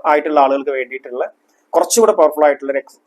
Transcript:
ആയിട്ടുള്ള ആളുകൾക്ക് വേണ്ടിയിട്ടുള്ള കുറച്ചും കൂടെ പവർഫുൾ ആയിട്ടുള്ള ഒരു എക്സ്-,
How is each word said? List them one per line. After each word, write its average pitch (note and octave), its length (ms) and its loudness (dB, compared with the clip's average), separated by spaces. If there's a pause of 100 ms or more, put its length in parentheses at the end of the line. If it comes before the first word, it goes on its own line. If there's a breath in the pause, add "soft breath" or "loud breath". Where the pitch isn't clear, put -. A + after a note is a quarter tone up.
ആയിട്ടുള്ള D3+ 340 2
ആളുകൾക്ക് C#3 300 0
വേണ്ടിയിട്ടുള്ള C3 600 -8 (400)
കുറച്ചും F3+ 320 0
കൂടെ G#3 100 4
പവർഫുൾ D3+ 320 2
ആയിട്ടുള്ള C#3 280 0
ഒരു C#3 60 -6
എക്സ്-, - 280 -12